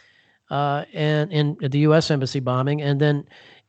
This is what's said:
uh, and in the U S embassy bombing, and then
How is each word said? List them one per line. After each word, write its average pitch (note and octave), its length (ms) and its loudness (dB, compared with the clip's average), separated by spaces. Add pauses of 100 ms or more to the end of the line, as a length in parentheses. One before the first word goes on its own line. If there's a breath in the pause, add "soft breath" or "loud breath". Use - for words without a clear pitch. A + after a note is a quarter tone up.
(500 soft breath)
uh, C#3+ 440 -2
and D3+ 400 0
in D3+ 260 0
the C#3+ 200 -2
U D3+ 140 4
S D#3+ 180 2
embassy C3+ 280 -2
bombing, C3 420 -2
and C#3+ 200 0
then D3 260 2 (420 loud breath)